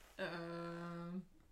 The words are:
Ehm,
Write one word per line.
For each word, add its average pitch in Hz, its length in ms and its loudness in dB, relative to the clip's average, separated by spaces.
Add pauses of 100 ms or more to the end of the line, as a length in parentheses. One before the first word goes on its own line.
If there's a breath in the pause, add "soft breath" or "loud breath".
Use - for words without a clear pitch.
(160)
Ehm, 170 1000 2 (360)